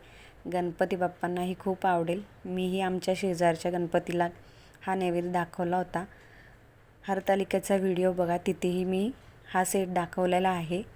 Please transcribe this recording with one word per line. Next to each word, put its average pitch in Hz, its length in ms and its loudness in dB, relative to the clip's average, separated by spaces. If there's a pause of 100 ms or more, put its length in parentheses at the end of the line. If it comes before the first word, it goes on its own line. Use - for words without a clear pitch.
(540)
गणपती 180 420 0
बाप्पांनाही 180 640 -2
खूप 185 260 -2
आवडेल. 175 380 2 (220)
मीही 185 360 -2
आमच्या 185 360 0
शेजारच्या 175 540 2
गणपतीला 175 560 0 (540)
हा 190 140 -2
नैवेद्य 180 360 0
दाखवला 175 460 -2
होता. 180 280 -4 (1000)
हरतालिकेचा 190 680 2
व्हिडिओ 185 380 2
बघा, 175 240 0
तिथेही 180 460 0
मी 190 280 0 (420)
हा 185 100 4
सेट 185 300 0
दाखवलेला 180 560 2
आहे. 175 340 -2 (120)